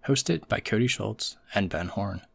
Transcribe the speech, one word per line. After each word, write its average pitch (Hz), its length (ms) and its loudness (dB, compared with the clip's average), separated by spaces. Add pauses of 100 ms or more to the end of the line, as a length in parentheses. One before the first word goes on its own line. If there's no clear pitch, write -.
hosted 151 400 2
by - 140 0
Cody 113 260 2
Schultz - 500 -4 (160)
and 98 160 2
Ben 87 200 -2
Horn. 98 320 -4 (140)